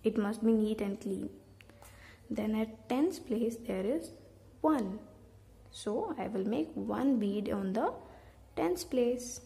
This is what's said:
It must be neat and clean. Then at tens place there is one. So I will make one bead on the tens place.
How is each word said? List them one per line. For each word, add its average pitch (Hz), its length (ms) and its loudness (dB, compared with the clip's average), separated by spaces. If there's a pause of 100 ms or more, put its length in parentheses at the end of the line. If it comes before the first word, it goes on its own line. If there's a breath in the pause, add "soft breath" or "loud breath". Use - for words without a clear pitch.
It 226 140 2
must 214 280 0
be 226 80 8
neat 214 260 2
and 202 220 -2
clean. 196 280 -4 (1000 loud breath)
Then 214 260 0
at 220 320 -2
tens 294 320 2
place 226 380 0 (100)
there 185 180 -2
is 285 260 -2 (500)
one. 226 380 2 (720)
So 311 460 -4
I 185 100 -4
will 196 180 -2
make 277 280 0
one 226 460 2
bead 202 320 0
on 196 220 0
the 330 200 2 (640 loud breath)
tens 349 300 0
place. 247 600 0